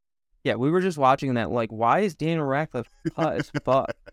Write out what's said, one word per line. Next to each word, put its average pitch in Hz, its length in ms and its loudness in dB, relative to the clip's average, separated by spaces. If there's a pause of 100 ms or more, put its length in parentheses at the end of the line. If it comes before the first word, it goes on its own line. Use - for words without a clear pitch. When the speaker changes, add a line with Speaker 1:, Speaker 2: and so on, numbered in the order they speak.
(440)
Speaker 1:
Yeah, 123 100 0
we 127 160 0
were 180 100 2
just 180 180 -2
watching 135 360 2
that, 110 160 -2
like, 113 200 -2
"Why 117 300 2
is 196 140 -2
Daniel 160 320 -2
Radcliffe 135 420 -4 (260)
cut 160 220 -2
as 143 140 -6
Speaker 2:
<laughs> - 140 -6
Speaker 1:
fuck?" 131 260 2 (220)